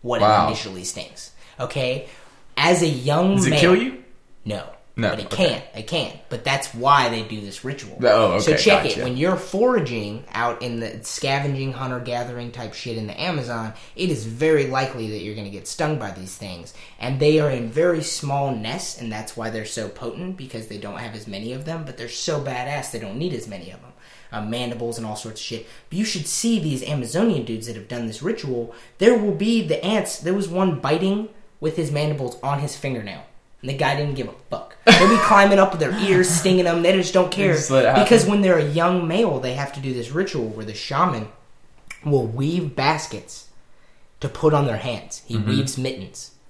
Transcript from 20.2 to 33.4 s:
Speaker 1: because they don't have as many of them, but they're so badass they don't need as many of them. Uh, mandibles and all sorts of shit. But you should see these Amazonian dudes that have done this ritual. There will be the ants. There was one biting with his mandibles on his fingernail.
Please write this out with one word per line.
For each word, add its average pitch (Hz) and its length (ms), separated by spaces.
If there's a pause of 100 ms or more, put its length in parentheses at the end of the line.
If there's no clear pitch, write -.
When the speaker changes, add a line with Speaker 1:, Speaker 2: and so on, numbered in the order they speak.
Speaker 1:
because 113 300
they 107 120
don't 101 200
have 113 160
as 107 120
many 107 260
of 139 140
them, 160 200
but 135 100
they're 120 120
so 147 320
badass 131 500
they 117 80
don't 107 200
need 170 160
as 113 140
many 92 220
of - 100
them. 127 120 (400)
Uh, 113 100
mandibles 117 560
and 113 80
all 107 100
sorts - 240
of - 60
shit. - 200 (220)
But 160 100
you 214 60
should 175 220
see 226 340
these 147 220
Amazonian 147 640
dudes 110 220
that 117 100
have 101 120
done 120 180
this 110 160
ritual. 127 520 (240)
There 233 200
will 208 160
be 208 320
the 151 180
ants. 214 340
There 170 160
was 202 140
one 180 300
biting 190 520 (280)
with 156 180
his 156 140
mandibles 147 520
on 139 180
his 143 160
fingernail. 104 460 (380)